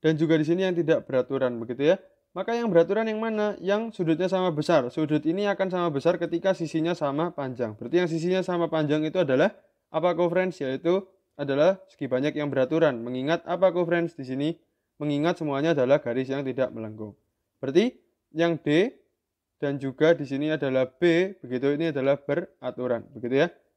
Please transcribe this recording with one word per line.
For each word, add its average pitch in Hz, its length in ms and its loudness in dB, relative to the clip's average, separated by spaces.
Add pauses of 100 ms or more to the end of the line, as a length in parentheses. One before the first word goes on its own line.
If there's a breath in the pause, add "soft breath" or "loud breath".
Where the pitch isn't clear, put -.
Dan 156 160 4
juga 160 160 2
di 156 80 4
sini 170 240 0
yang 185 80 0
tidak 156 320 0
beraturan. 127 560 -2
Begitu 127 320 2
ya. - 20 -10 (400)
Maka 196 180 -4
yang 233 140 -2
beraturan 196 400 4
yang 214 100 -4
mana? 214 400 -2
Yang 208 400 -2
sudutnya 165 300 0
sama 185 240 0
besar. 151 400 2
Sudut 151 320 0
ini 190 240 0
akan 190 240 0
sama 175 160 0
besar 165 320 0
ketika 170 320 -2
sisinya 165 400 -2
sama 151 400 -2
panjang. 123 420 -6
Berarti 135 300 0
yang 165 60 -2
sisinya 170 340 0
sama 175 240 -2
panjang 156 380 0
itu 175 160 -4
adalah 151 320 2 (340)
apa, 160 240 0
co-friends? 175 480 0
Yaitu 160 480 -2 (320)
adalah 143 480 2
segi - 180 -10
banyak 131 300 0
yang 147 160 -4
beraturan. 135 480 2
Mengingat 131 480 -4
apa, 180 240 2
co-friends? 170 420 0
Di 131 140 -10
sini 143 260 -2 (460)
mengingat 151 400 -2
semuanya 147 320 0
adalah 139 320 4
garis 123 240 -2
yang 135 160 -4
tidak 127 260 -2
melengkung. 107 460 -12 (420)
Berarti 170 380 2 (400)
yang 165 240 0
D 165 320 2 (680)
dan 143 240 -4
juga 147 320 2
di 165 80 -8
sini 143 320 -2
adalah 131 320 0
B, 175 560 2
begitu, 127 320 -2
ini 165 160 -2
adalah 139 240 2
beraturan, 127 960 -4
begitu 123 320 0
ya. 170 60 2 (280)